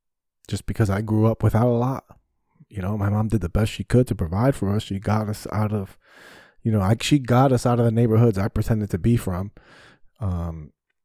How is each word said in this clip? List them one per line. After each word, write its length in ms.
just 180
because 240
I 100
grew 260
up 180
without 240
a 100
lot. 260
You 140
know, 160
my 120
mom 180
did 140
the 60
best 220
she 140
could 240
to 80
provide 400
for 180
us. 80
She 160
got 300
us 240
out 200
of, 240
you 80
know, 80
I, 200
she 200
got 320
us 120
out 140
of 60
the 80
neighborhoods 460
I 100
pretended 420
to 80
be 180
from, 360
um, 540